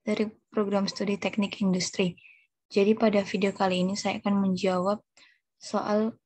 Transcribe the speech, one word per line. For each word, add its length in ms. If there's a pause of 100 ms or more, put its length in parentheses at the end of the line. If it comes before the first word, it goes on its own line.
dari 320 (160)
Program 400
Studi 320
Teknik 400
Industri. 560 (560)
Jadi 240
pada 240
video 320
kali 320
ini 160
saya 160
akan 320
menjawab 560 (560)
soal 640